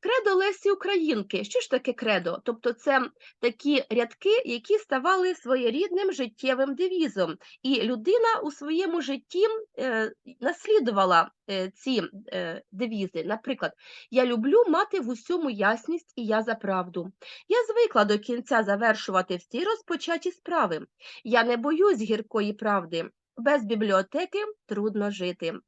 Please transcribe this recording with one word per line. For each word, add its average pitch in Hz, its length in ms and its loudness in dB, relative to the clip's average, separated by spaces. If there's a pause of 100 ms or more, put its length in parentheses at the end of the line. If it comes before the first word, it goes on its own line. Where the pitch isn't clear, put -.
Кредо 427 280 2
Лесі 381 360 2
Українки. 302 720 0
Що 240 160 -2
ж - 100 -8
таке 262 220 0
кредо? 196 520 -2
Тобто 240 280 -2
це 262 380 0 (300)
такі 262 500 0
рядки, 240 540 2
які 240 340 0
ставали 359 560 0
своєрідним 320 800 0
життєвим 262 640 -2
девізом. 302 640 -2 (260)
І 254 200 0
людина 370 600 2
у 294 80 -4
своєму 330 500 -2
житті, 277 460 -2 (320)
е, 220 340 -2 (280)
наслідувала, 226 920 2 (200)
е, 190 200 -4
ці, 247 320 -2 (300)
е, 175 300 -6 (100)
девізи. 196 520 -6
Наприклад, 226 480 -4 (380)
«Я 254 160 4
люблю 254 420 4
мати 370 320 0
в 233 80 -6
усьому 294 420 -4
ясність, 226 640 -2
і 240 100 -8
я 214 160 0
за 226 120 -2
правду». 185 580 -4 (360)
«Я 466 160 2
звикла 440 400 4
до 208 140 2
кінця 240 440 0
завершувати 202 720 0
всі 240 280 -6
розпочаті 359 680 -4
справи». 254 560 -2 (380)
«Я 226 200 4
не 240 120 2
боюсь 311 440 2
гіркої 214 520 -2
правди». 180 520 -2 (320)
«Без 269 280 2
бібліотеки 214 760 0 (280)
трудно 208 440 -2
жити». 180 440 -6 (140)